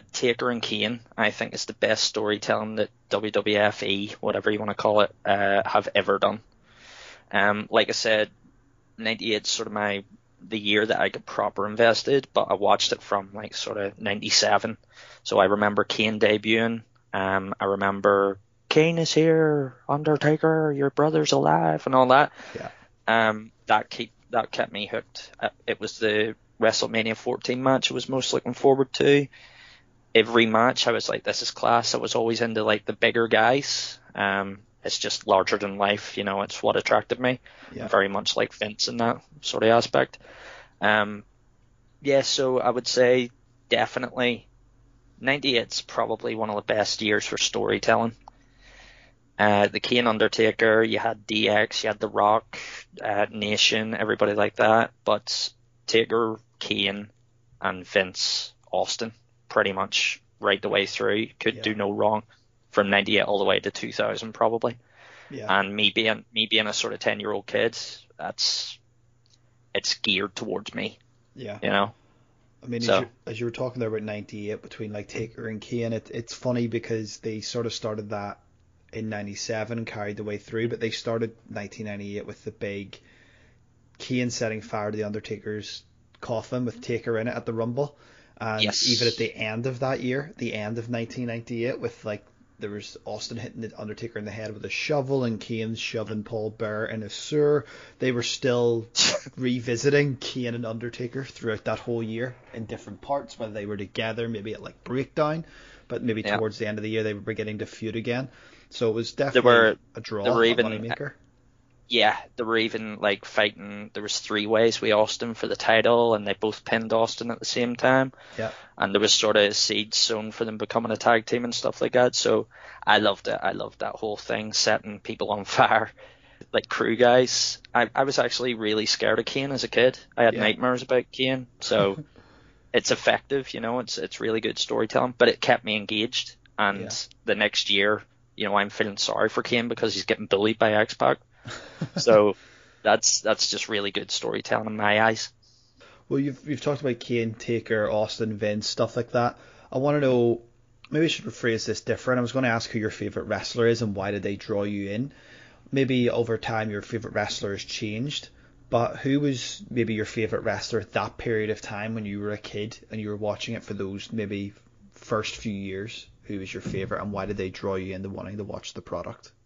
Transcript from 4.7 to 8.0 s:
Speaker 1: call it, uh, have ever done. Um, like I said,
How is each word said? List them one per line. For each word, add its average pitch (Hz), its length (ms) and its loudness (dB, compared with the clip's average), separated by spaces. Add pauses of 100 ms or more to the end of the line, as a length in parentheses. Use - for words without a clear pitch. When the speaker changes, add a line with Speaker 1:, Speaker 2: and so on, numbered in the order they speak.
Speaker 1:
call 104 260 4
it, - 140 2 (100)
uh, 98 400 4
have - 300 0
ever 101 240 2
done. 101 220 0 (920)
Um, 104 400 2
like 107 180 4
I 113 40 -2
said, 107 360 2 (720)